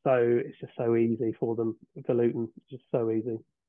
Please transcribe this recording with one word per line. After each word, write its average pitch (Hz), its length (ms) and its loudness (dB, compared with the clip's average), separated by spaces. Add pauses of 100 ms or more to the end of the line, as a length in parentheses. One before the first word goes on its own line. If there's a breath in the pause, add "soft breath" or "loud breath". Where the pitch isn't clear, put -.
so, 120 400 4
it's - 160 -14
just - 160 -14
so 117 200 0
easy 117 440 0
for 117 160 -2
them, 113 200 -4 (280)
for 127 100 0
Luton. 117 340 0 (100)
It's - 120 -20
just 131 200 -16
so 113 200 0
easy. 113 280 -2 (300)